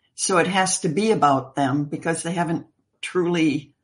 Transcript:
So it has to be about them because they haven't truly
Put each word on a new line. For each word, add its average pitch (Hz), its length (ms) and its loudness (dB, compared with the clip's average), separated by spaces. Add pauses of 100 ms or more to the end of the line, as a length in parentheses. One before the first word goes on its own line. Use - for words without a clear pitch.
(160)
So 190 220 0
it 165 100 4
has 190 340 0
to 180 80 0
be 208 220 2
about 139 440 2
them 143 300 0
because 175 380 -4
they 170 100 -4
haven't 170 340 -2 (340)
truly 165 720 0 (100)